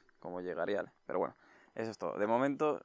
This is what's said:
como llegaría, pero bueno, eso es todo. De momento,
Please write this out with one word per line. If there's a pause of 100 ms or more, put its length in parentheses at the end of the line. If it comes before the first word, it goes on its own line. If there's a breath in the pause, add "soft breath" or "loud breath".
(180)
como
llegaría, (220)
pero
bueno, (380 soft breath)
eso
es
todo.
De
momento,